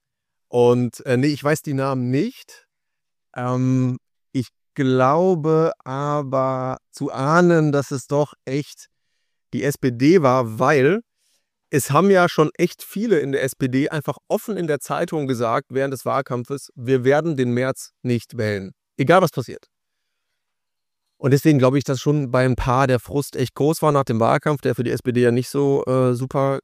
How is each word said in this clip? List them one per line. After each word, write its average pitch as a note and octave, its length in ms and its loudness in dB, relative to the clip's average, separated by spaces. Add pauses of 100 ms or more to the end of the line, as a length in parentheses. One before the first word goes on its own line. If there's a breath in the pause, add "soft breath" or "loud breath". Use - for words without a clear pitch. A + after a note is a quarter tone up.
(480)
Und, B2 560 2
äh, B2+ 120 0
nee, C#3 120 2
ich C#3+ 140 -4
weiß D3+ 200 0
die D3 120 -6
Namen C3+ 360 -2
nicht. - 580 -6 (680)
Ähm, B2+ 640 -2 (340)
ich C3 160 -4 (260)
glaube D#3 1000 2 (100)
aber C3 960 -4 (120)
zu - 200 -8
ahnen, D#3 640 4
dass C#3+ 180 0
es C3+ 160 -6
doch C#3+ 280 -2 (100)
echt C3+ 420 -8 (680)
die A#2 120 -4
S C#3+ 140 -2
P C#3 120 0
D D3 320 4
war, B2 360 0
weil C#3+ 420 2 (680)
es C#3+ 200 -2
haben F3 200 4
ja F3+ 180 6
schon - 260 0
echt - 280 -4
viele G3+ 360 -2
in C3+ 140 -4
der C3+ 100 -2
S C3 140 -4
P C3+ 120 -4
D C3 200 0
einfach D3 300 -6 (100)
offen G3+ 280 -4
in F3 100 -4
der D3 120 -2
Zeitung D#3 480 -6
gesagt A#2+ 440 -2
während C3+ 220 -4
des B2+ 140 -10
Wahlkampfes, B2 680 -6
wir B2+ 280 0
werden D3 340 2
den B2 140 0
Merz C3 400 -4 (120)
nicht A#2+ 360 -4
wählen. G2+ 340 -4 (240)
Egal E3 260 4
was E3 80 0
passiert. - 360 -12 (1500)
Und C#3 140 0
deswegen C#3+ 280 4
glaube C3 200 4
ich, C3 60 -2
dass C3 160 -4
schon C#3+ 300 0
bei B2+ 140 2
ein B2+ 120 2
paar C3 300 0
der B2+ 120 2
Frust - 380 -6
echt C3 180 -4
groß D3+ 260 0
war D#3 120 2
nach C#3 120 2
dem A2+ 160 -2
Wahlkampf, C#3+ 400 0
der B2+ 140 -2
für B2 100 -4
die A#2 60 -4
S A#2 120 -4
P B2+ 100 -2
D B2 100 2
ja A#2+ 80 4
nicht B2 180 -2
so, C#3 360 0
äh, B2+ 300 2
super C3+ 500 -2